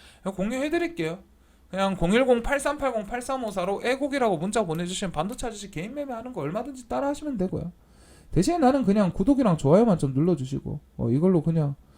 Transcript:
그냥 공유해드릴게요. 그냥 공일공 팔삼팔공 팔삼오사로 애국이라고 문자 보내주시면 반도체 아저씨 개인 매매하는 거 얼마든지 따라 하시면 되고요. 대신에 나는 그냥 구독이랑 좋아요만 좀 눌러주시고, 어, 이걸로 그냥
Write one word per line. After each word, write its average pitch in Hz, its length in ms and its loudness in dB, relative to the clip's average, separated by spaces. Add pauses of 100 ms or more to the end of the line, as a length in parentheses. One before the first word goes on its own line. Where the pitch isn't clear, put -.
(220)
그냥 190 120 -6
공유해드릴게요. 254 840 -4 (500)
그냥 190 260 0
공일공 233 460 4
팔삼팔공 277 640 -2
팔삼오사로 214 760 -4
애국이라고 254 520 0
문자 208 280 0
보내주시면 175 480 -4
반도체 202 340 -4
아저씨 208 240 -10
개인 202 240 -8
매매하는 254 380 -8
거 185 100 -6
얼마든지 247 460 -6
따라 262 200 -2
하시면 285 300 -4
되고요. 180 340 -4 (580)
대신에 320 280 2
나는 262 260 4
그냥 196 280 2
구독이랑 240 440 2
좋아요만 180 420 6
좀 139 160 -2
눌러주시고, 135 680 -2 (180)
어, 120 120 0
이걸로 165 320 4
그냥 156 320 0 (240)